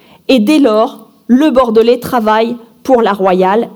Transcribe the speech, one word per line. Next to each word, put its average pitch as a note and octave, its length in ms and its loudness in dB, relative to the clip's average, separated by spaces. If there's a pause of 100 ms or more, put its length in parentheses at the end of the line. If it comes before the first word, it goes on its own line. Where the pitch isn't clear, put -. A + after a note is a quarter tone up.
(300)
et C4 100 2
dès C4 200 0
lors, A#3 500 -2 (200)
le C#4 220 2
Bordelais A#3+ 480 0
travaille A#3 580 -2 (260)
pour B3+ 200 0
la G3+ 100 0
Royale F#3+ 640 0